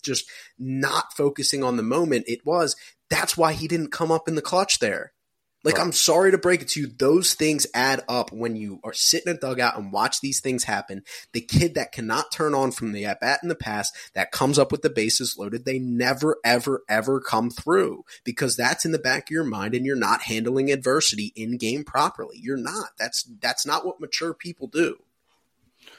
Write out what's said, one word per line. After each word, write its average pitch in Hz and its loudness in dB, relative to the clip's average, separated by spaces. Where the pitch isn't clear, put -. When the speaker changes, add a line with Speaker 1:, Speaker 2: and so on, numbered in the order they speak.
Speaker 1:
just - -4
not 135 -2
focusing 143 2
on 123 2
the 110 0
moment 135 2
it 117 -6
was, 160 2
that's - 0
why 160 4
he 160 -4
didn't 160 -2
come 160 0
up 160 2
in 165 -2
the 151 0
clutch - 2
there. 98 -2
Like, 160 4
Speaker 2:
Right. 165 2
Speaker 1:
I'm 165 0
sorry 180 6
to 190 4
break 175 4
it 131 -10
to 151 -2
you. 135 -4
Those 147 4
things 151 2
add 131 2
up 120 -2
when 113 -4
you 104 -8
are 110 -10
sitting - 2
in 170 -2
a - -14
dugout 123 0
and 101 -8
watch 104 0
these 139 -2
things 127 -2
happen. 98 -4
The 120 -4
kid - 2
that 135 -4
cannot 113 -2
turn 151 0
on 135 2
from 110 -6
the 104 -6
at-bat 120 0
in 170 -4
the 160 0
past 104 -6
that 95 -2
comes 139 2
up 135 4
with 147 -2
the - 2
bases 113 0
loaded, 117 -8
they 131 -2
never, 127 0
ever, 123 2
ever 113 2
come 117 0
through 165 0
because 123 -2
that's 127 2
in 165 0
the 156 0
back 131 0
of - -14
your 160 -2
mind 107 -4
and 123 0
you're 139 -2
not 110 0
handling 123 0
adversity 131 0
in 113 -6
game 123 -2
properly. 139 -2
You're 135 -6
not. 151 -6
That's, - -4
that's 123 -4
not 147 0
what 180 -6
mature 160 -4
people 165 -12
do. 156 0